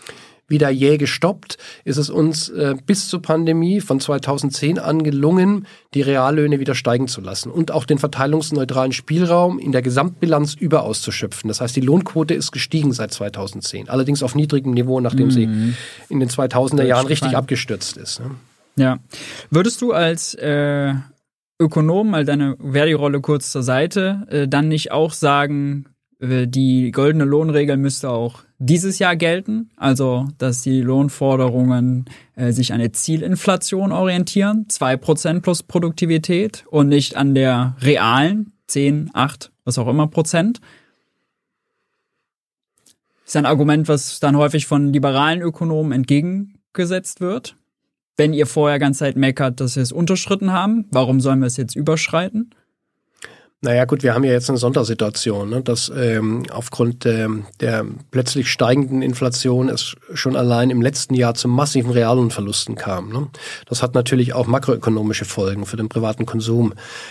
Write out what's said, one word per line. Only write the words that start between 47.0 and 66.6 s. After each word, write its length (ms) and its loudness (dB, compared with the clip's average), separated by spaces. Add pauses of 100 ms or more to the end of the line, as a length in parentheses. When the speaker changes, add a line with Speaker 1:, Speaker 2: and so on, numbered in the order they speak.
Speaker 2:
wird. 340 -6 (640)
Wenn 180 2
ihr 120 2
vorher 320 2
ganze 200 0
Zeit 180 -2
meckert, 440 0
dass 160 -2
wir 60 0
es 100 -2
unterschritten 600 0
haben, 380 0
warum 300 4
sollen 200 2
wir 60 2
es 100 -2
jetzt 180 -4
überschreiten? 760 -2 (1120)
Speaker 1:
Naja, 220 4
gut, 180 -2
wir 120 4
haben 100 2
ja 80 4
jetzt 160 2
eine 100 2
Sondersituation, 920 -2
ne, 120 -2
dass, 320 -4
ähm, 560 0
aufgrund, 540 -2
ähm, 400 -2 (160)
der 240 -2 (260)
plötzlich 400 -2
steigenden 520 0
Inflation 680 0
es 280 -6 (180)
schon 200 -2
allein 360 2
im 100 0
letzten 340 -2
Jahr 200 2
zu 120 -4
massiven 440 0
Reallohnverlusten 840 0
kam, 380 -6
ne? 160 -6 (380)
Das 160 -4
hat 120 -2
natürlich 380 2
auch 140 -2
makroökonomische 800 0
Folgen 400 -4
für 100 -10
den 140 -4
privaten 340 -4
Konsum. 480 0 (380)